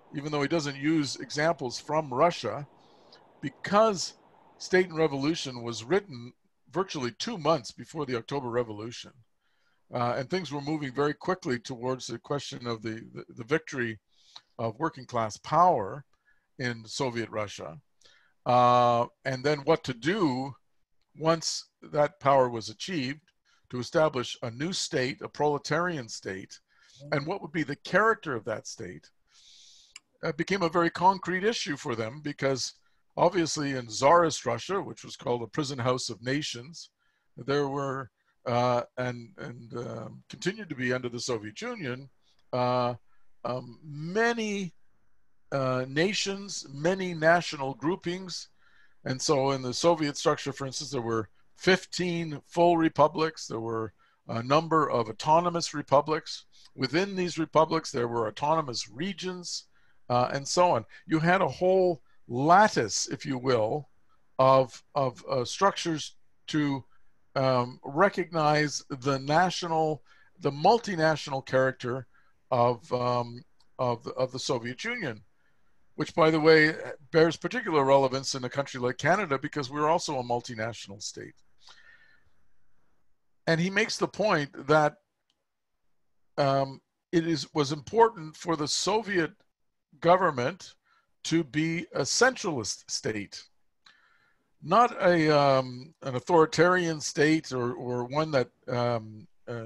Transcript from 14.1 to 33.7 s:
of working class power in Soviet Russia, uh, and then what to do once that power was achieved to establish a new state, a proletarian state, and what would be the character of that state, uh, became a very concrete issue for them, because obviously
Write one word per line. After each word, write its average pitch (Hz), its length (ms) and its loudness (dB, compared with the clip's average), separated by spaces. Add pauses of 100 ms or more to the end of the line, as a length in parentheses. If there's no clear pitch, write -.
of 117 200 -4
working 147 260 -4
class 113 320 -4
power 147 720 2 (520)
in 117 280 -6
Soviet 117 420 -4
Russia, 104 500 -8 (680)
uh, 123 580 6 (220)
and 131 180 -4
then 147 200 2
what 156 200 2
to 135 80 -4
do 135 640 -2 (640)
once 160 480 -2 (160)
that 147 380 -2
power 135 280 6
was 113 200 -6
achieved 143 640 -6 (360)
to 123 120 -6
establish 147 600 0
a 123 80 -6
new 143 220 -6
state, 139 500 -2
a 107 60 -10
proletarian 147 800 -2
state, - 520 -12 (500)
and 147 160 -2
what 190 160 -6
would 156 80 -12
be 160 140 -2
the 143 120 -6
character 208 600 0
of 107 80 -8
that 113 220 -6
state, - 440 -14 (1120)
uh, 165 100 -4
became 175 300 -2
a 165 60 4
very 170 200 2
concrete 185 540 0
issue 196 340 -2
for 127 200 -6
them, 110 260 -6
because 139 520 -2 (420)
obviously 156 560 2